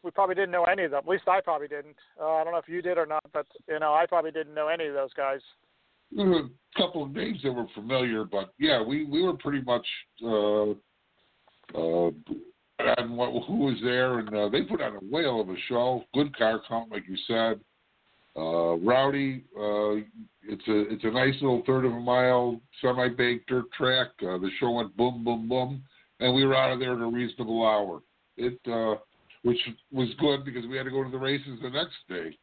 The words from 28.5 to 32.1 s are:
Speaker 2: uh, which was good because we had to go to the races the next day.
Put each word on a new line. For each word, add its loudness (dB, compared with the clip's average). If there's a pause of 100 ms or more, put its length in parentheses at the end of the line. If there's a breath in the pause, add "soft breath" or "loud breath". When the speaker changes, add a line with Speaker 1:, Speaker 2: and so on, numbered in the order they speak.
Speaker 2:
uh, 0 (460 soft breath)
which 2 (340)
was 0 (120)
good 2
because -8
we -8
had -6
to -6
go -2
to -6
the -8
races -4
the -8
next -6 (120)
day. -8